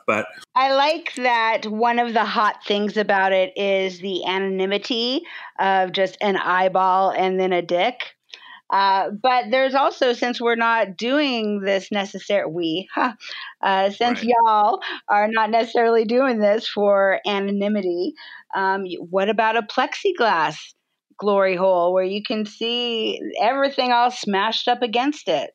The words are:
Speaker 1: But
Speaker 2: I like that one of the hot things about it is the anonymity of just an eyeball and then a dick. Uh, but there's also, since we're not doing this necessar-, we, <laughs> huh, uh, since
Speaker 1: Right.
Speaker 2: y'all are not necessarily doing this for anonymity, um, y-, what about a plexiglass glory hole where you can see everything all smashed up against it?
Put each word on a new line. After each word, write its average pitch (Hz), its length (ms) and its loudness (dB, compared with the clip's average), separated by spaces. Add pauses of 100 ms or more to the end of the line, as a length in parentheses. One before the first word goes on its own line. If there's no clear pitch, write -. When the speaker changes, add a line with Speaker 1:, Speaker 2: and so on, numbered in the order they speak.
Speaker 1:
But 107 200 0 (300)
Speaker 2:
I 269 180 2
like 302 420 0
that 226 520 0
one 233 320 0
of 240 140 0
the 214 120 2
hot 208 320 0 (100)
things 208 300 -2
about 196 340 2
it 185 240 2
is 190 440 -2
the 185 260 -6
anonymity 196 960 -2 (360)
of 190 360 0
just 185 260 -2
an 202 160 0
eyeball 185 760 2
and 190 280 0
then 185 140 0
a 175 80 2
dick. 175 540 -2 (540)
Uh, 196 420 2
but 247 400 0
there's 262 240 2
also, 277 360 2
since 240 300 -4
we're 233 140 2
not 226 420 0
doing 233 640 -2
this 196 280 -2
necessar-, 196 640 -2
we, 170 400 -4
<laughs> - 20 -12
huh, - 200 -2 (480)
uh, 196 300 2
since 233 280 -2
Speaker 1:
Right. 226 140 2 (100)
Speaker 2:
y'all 214 380 2 (260)
are 208 220 2
not 220 200 0
necessarily 233 540 2
doing 240 360 2
this 208 280 2
for 196 580 2
anonymity, 202 880 -2 (380)
um, 190 300 0
y-, 180 160 -8
what 190 300 0
about 220 260 2
a 233 60 0
plexiglass 220 960 0 (600)
glory 196 380 2
hole 180 380 4
where 185 100 2
you 196 180 -4
can 214 240 -4
see 226 760 -4 (200)
everything 269 520 0
all 240 180 4
smashed 208 560 -2
up 240 140 0
against 247 480 -2
it? 147 260 -2